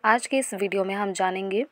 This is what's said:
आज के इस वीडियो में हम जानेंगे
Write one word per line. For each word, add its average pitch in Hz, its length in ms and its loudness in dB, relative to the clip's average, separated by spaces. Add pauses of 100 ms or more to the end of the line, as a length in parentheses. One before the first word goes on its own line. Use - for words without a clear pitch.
आज 233 220 4
के 269 100 0
इस 262 160 0
वीडियो 196 300 0
में 196 120 -2
हम 202 180 -2
जानेंगे 190 580 -2